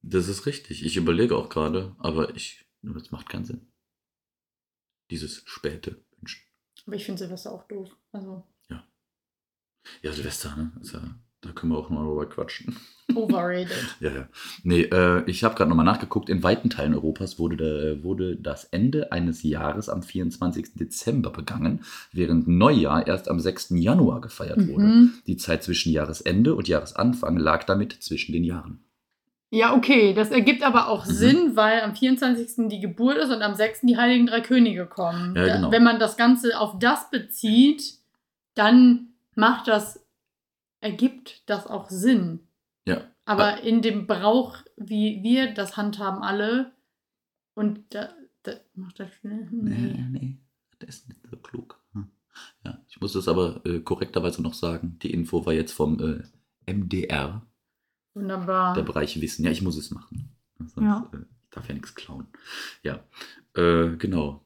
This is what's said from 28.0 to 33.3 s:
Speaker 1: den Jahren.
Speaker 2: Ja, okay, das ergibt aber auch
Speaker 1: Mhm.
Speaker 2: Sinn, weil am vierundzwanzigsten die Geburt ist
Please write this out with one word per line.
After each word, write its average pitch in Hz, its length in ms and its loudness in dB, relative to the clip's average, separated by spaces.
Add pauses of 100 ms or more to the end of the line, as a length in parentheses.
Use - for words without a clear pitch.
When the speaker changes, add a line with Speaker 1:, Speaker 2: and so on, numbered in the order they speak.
Speaker 1:
den 82 120 0
Jahren. 85 380 -8 (680)
Speaker 2:
Ja, 233 260 4
okay, 240 360 6
das 214 200 0
ergibt 254 320 4
aber 247 240 4
auch 196 180 -2
Speaker 1:
Mhm. 190 60 -4
Speaker 2:
Sinn, 285 440 6
weil 220 260 4
am 214 120 -4
vierundzwanzigsten 247 720 0
die 202 120 -6
Geburt 233 380 0
ist 285 120 0